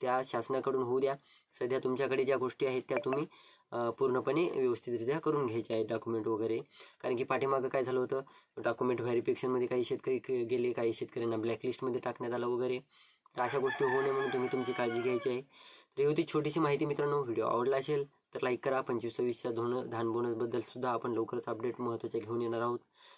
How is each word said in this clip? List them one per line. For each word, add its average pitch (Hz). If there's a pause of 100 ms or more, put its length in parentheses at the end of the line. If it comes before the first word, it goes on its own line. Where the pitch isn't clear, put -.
त्या 127
शासनाकडून 131
होऊ 123
द्या. 135 (460)
सध्या 131
तुमच्याकडे 131
ज्या 131
गोष्टी 123
आहेत 127
त्या 131
तुम्ही, 139 (460)
अ, 120
पूर्णपणे 135
व्यवस्थितरित्या 120
करून 147
घ्यायच्या 113
आहेत, 110
डॉक्युमेंट 113
वगैरे. 113 (440)
कारण 127
की 117
पाठीमागं 135
काय 131
झालं 127
होतं, 131 (360)
डॉक्युमेंट 120
व्हेरिफिकेशनमध्ये 123
काही 127
शेतकरी 131
क-, 117
गेले, 120
काही 113
शेतकऱ्यांना 117
ब्लॅकलिस्टमध्ये 120
टाकण्यात 123
आलं 120
वगैरे. 123 (580)
तर 131
अशा 123
गोष्टी 131
होऊ 131
नये 135
म्हणून 135
तुम्ही 127
तुमची 127
काळजी 120
घ्यायची 123
आहे. 123 (560)
तर 135
ही 143
होती 156
छोटीशी 151
माहिती 147
मित्रांनो. 143
व्हिडिओ 113
आवडला 120
असेल 143 (280)
तर 131
लाईक 123
करा. 131
पंचवीस 117
सव्वीसच्या 123
धोन-, 120
धान 117
बोनसबद्दल 117
सुद्धा 123
आपण 120
लवकरच 113
अपडेट 117
महत्त्वाचे 117
घेऊन 113
येणार 117
आहोत. 117 (380)